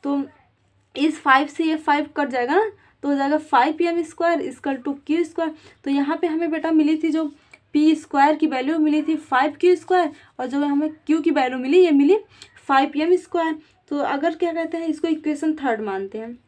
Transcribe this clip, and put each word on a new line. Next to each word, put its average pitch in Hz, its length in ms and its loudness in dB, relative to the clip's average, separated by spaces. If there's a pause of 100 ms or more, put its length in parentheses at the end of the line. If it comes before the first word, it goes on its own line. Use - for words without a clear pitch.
तो 285 180 -2 (720)
इस 302 280 -2
फ़ाइव 277 240 4
से 320 180 -6
ये 320 140 0
फ़ाइव 294 380 -2
कट 302 120 -2
जाएगा 247 260 -2
ना, 415 160 2 (320)
तो 285 60 -4
हो 285 60 2
जाएगा 277 240 0
फ़ाइव 302 440 0
एम 339 200 0
स्क्वायर 339 480 -2
is - 60 -14
equal 269 280 -6
to 277 220 -6
क्यू 330 180 0
स्क्वायर। 320 300 -6 (300)
तो 277 60 -6
यहाँ 277 260 0
पे 349 100 -2
हमें 320 240 -2
बेटा 320 200 -4
मिली 311 320 2
थी 330 100 0
जो 311 180 -2 (440)
पी 302 200 4
स्क्वायर 294 420 2
की 311 100 0
वैल्यू 269 320 -2
मिली 302 240 2
थी 320 140 -2
फ़ाइव 294 440 -2
क्यू 359 160 6
स्क्वायर, 349 340 0 (300)
और 254 60 -4
जो 262 120 -4
हमें 285 380 0
क्यू 320 260 0
की 339 80 2
वैल्यू 262 280 0
मिली 269 200 2
ये 359 120 6
मिली 285 260 6 (500)
फ़ाइव 277 300 2
एम 330 200 2
स्क्वायर। 330 420 -4 (320)
तो 285 80 -4
अगर 285 360 -2
क्या 339 180 -2
कहते 330 240 -4
हैं 330 100 -6
इसको 320 220 -6
इक्वेशन 311 460 -2
थर्ड 254 260 -4
मानते 196 380 -8
हैं 240 300 -12